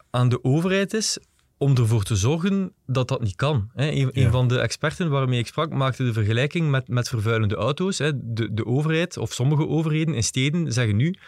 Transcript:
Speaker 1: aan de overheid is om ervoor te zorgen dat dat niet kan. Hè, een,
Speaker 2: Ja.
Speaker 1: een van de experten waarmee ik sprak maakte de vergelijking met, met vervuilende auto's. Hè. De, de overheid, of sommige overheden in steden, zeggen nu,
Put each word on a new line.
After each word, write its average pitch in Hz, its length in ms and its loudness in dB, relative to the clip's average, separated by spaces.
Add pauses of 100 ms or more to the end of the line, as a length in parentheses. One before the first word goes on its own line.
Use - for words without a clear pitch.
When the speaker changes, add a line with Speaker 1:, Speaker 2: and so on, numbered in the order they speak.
Speaker 1:
aan 123 200 2
de 131 140 0
overheid 185 500 2
is 220 240 -2 (400)
om 139 180 4
ervoor 117 280 4
te 110 120 0
zorgen 170 580 0 (120)
dat 127 220 -2
dat 135 140 -4
niet 104 140 -2
kan. 135 380 -2
Hè, 139 180 -2
een, 139 220 0
Speaker 2:
Ja. 135 120 2
Speaker 1:
een 123 60 4
van 127 160 2
de 120 120 0
experten 151 500 -2
waarmee 131 300 0
ik 117 80 -2
sprak 156 240 -4
maakte 131 320 -2
de 120 100 0
vergelijking 123 560 0
met, 135 180 0
met 123 220 -2
vervuilende 110 460 0
auto's. 147 420 -2
Hè. 147 140 0 (220)
De, 110 200 -2
de 110 120 -2
overheid, 160 520 -2
of 117 160 -6
sommige 147 340 2
overheden 156 460 0
in 117 100 0
steden, 143 500 -2
zeggen 110 220 2
nu, 160 200 2 (120)